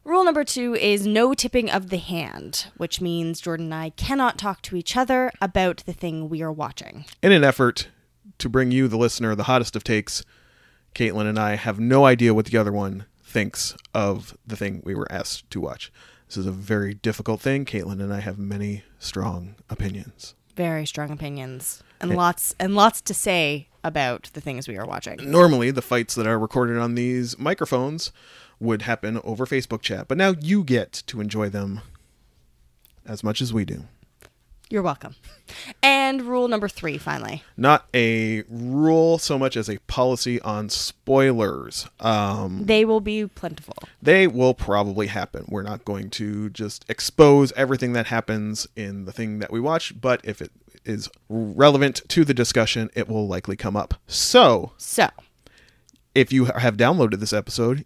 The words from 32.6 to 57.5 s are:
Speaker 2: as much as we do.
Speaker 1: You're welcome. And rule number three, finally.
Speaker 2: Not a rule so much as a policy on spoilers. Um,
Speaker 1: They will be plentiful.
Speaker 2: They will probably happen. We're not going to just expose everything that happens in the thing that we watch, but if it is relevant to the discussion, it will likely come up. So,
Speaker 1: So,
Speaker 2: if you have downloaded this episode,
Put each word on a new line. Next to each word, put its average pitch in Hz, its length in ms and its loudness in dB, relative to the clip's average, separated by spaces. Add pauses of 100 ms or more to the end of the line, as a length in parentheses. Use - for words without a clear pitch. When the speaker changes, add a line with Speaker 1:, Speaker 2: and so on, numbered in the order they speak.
Speaker 2:
as 110 180 -10
much 107 160 -2
as 120 120 -4
we 107 120 0
do. - 200 -10 (840)
Speaker 1:
You're 208 140 -2
welcome. 147 340 -6 (640)
And 269 400 4
rule 247 240 0
number 208 220 0
three, 160 280 -6
finally. 143 460 -8 (140)
Speaker 2:
Not 139 360 4
a 113 560 0
rule 156 720 2
so 156 180 -2
much 131 200 0
as 107 120 -4
a 101 100 -4 (100)
policy 123 540 0
on 107 260 -4
spoilers. 113 1200 0 (100)
Um, 101 680 -2
Speaker 1:
They 214 180 6
will 220 160 2
be 214 260 -4
plentiful. - 480 -12 (260)
Speaker 2:
They 185 280 8
will 127 260 4
probably 101 540 0
happen. 98 400 -8
We're 98 160 -6
not 104 200 -10
going 95 260 -6
to 104 400 -6
just 104 380 -10
expose 143 680 8
everything 131 380 0
that 117 120 0
happens 107 720 -4
in 98 300 -10
the 95 60 -14
thing 107 280 -8
that - 100 -8
we 113 80 -4
watch, 147 420 -2
but 123 220 0
if 107 180 -8
it - 120 -12 (320)
is - 240 -6 (200)
relevant 127 800 4
to 170 160 4
the 139 100 2
discussion, 117 600 0
it 110 140 -2
will 110 180 -2
likely 95 300 -6
come 104 200 -4
up. - 180 -2 (120)
So, 127 720 4
Speaker 1:
So, - 300 0 (1080)
Speaker 2:
if 127 180 4
you 131 120 4
have 120 320 0
downloaded 117 420 4
this 107 140 -4
episode, 120 540 -2